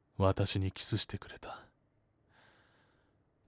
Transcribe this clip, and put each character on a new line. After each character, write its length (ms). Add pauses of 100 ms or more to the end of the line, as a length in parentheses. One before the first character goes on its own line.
(160)
私 420
に 140
キ 100
ス 140
し 80
て 140
く 100
れ 100
た。 280 (1800)